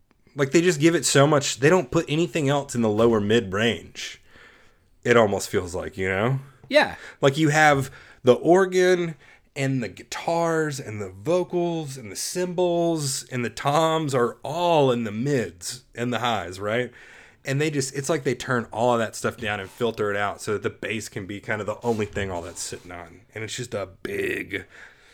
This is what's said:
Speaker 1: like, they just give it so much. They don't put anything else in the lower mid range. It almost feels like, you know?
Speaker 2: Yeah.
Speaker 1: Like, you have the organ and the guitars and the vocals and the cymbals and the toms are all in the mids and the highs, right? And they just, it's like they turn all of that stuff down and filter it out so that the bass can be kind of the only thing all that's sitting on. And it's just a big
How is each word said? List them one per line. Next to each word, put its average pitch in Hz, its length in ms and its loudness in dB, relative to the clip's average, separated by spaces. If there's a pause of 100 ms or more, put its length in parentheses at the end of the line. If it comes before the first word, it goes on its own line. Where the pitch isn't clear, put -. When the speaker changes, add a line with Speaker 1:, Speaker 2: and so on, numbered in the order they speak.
(360)
Speaker 1:
like, 139 140 0
they 170 100 6
just 170 180 2
give 165 160 4
it 151 120 0
so 143 200 6
much. 147 340 2
They 143 100 6
don't 180 200 4
put 160 180 2
anything 156 400 0
else 139 260 0
in 120 80 0
the 113 80 4
lower 113 300 4
mid 104 320 2
range. 101 680 -4 (840)
It 120 120 6
almost 98 320 4
feels 90 260 -4
like, 80 220 -8
you 95 120 -2
know? 113 320 0 (280)
Speaker 2:
Yeah. 254 280 2 (260)
Speaker 1:
Like, 139 160 4
you 160 100 4
have 147 420 4 (320)
the 123 120 8
organ 180 800 4 (400)
and 135 280 -2
the 104 60 -6
guitars 160 880 -2
and 107 220 -8
the 98 80 -6
vocals 165 880 -2
and 110 160 -14
the 87 40 -12
cymbals 170 1120 -2
and 127 120 -4
the 113 60 -2
toms 156 680 0
are 120 280 2
all 156 500 2
in 120 120 -2
the 104 80 -6
mids 110 720 -4 (100)
and 120 180 -4
the 113 60 -2
highs, 95 420 -4
right? 113 300 -2 (540)
And 139 160 -2
they 156 100 0
just, 143 240 -4
it's 139 140 -6
like 156 160 0
they 127 100 0
turn 120 380 -4
all 120 220 2
of 117 40 2
that 110 160 -2
stuff 110 220 -4
down 104 240 -4
and 95 100 -10
filter 113 400 -2
it 101 60 -2
out 101 260 -4
so 107 120 -2
that 101 100 -4
the 113 60 -2
bass - 380 -8
can 101 180 -10
be 101 120 -10
kind 107 220 -6
of 98 80 -8
the 104 160 -6
only 110 200 0
thing 98 240 -6
all 90 140 -6
that's 87 180 -12
sitting - 300 -12
on. 87 300 -18 (140)
And 110 100 -10
it's 107 100 -10
just 120 180 -10
a 98 160 -6 (140)
big 101 600 -6 (500)